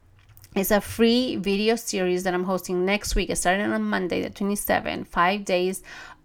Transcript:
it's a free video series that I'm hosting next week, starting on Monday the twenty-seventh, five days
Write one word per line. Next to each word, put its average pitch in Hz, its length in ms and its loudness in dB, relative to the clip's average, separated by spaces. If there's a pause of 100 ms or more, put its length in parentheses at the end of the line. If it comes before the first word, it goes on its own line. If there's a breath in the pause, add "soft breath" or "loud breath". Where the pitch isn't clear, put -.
(540)
it's 196 160 0
a 208 100 4
free 233 560 2
video 202 400 0
series 180 480 0
that 185 80 0
I'm 180 120 0
hosting 180 400 -2
next 202 300 0
week, 196 220 0
starting 196 300 2
on 220 160 0
Monday 196 400 -2
the - 80 -6
twenty-seventh, - 800 -2
five 190 360 2
days 185 380 0 (420 loud breath)